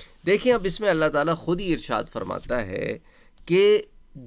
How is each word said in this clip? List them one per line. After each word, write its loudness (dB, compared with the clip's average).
देखें, 2
अब 0
इसमें -2
अल्लाह 4
ताला 0
खुद -4
ही -8
इरशाद -2
फरमाता -6
है -6
कि 4